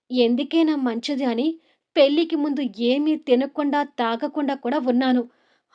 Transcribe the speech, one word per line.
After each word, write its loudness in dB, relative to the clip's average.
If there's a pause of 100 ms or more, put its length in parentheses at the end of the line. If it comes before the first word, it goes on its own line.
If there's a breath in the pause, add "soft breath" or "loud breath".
(120)
ఎందుకైనా 2
మంచిది -4
అని -2 (480 soft breath)
పెళ్లికి 4
ముందు -2 (180)
ఏమీ 0
తినకుండా 0 (140)
తాగకుండా -4
కూడా -4
ఉన్నాను. 2 (520 soft breath)